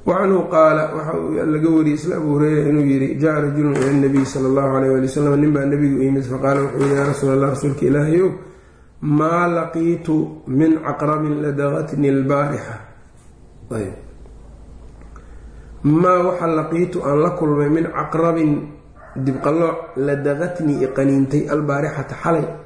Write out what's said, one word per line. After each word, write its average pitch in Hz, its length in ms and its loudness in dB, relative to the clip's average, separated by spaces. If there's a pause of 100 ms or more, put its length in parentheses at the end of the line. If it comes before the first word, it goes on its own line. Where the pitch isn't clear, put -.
Wa 175 160 0
canhu 190 340 2
qaala, 156 320 4 (120)
waxa 156 200 -6
uu 165 160 -4 (160)
laga 156 240 2
wariyey 156 240 4
isla 160 220 -4
Abu 156 180 -4
Hurayra 151 340 2
inuu 147 160 4
yidhi, 139 240 2 (120)
"Jaa 151 200 2
rajulun 147 360 0
ila 135 160 2
nabiy 139 320 4
sallallahu 135 520 0
alayhi 135 180 2
wa 131 140 2
sallam," 147 320 2
nin 151 120 4
baa 139 140 0
nabigu 143 300 2
u 127 60 0
yimid, 135 220 2
faqaala 135 380 0
wuxuu 123 180 -4
yidhi, 139 140 2
"Yaa 139 120 0
Rasuulallah, 139 440 2
rasuulka 139 360 -2
Ilaahayow, 156 440 2 (680)
maa 156 460 2
laqiitu 165 680 0 (300)
min 156 340 4
caqrabin 151 600 -2
ladagatni 143 680 -2
albaarixa." 139 680 0 (960)
Ayb. 107 240 -6 (1900)
"Maa 175 420 4
waxa 180 220 -2
laqiitu 165 580 -2
aan 143 160 0
la 170 100 2
kulmay 147 380 0
min 160 160 2
caqrabin 160 680 0 (680)
dibqalooc 143 600 0 (200)
ladagatni 143 880 -2
i 131 40 0 (100)
qaniintay 139 520 2
albaarixata 147 680 -2
xalay." 165 320 0 (200)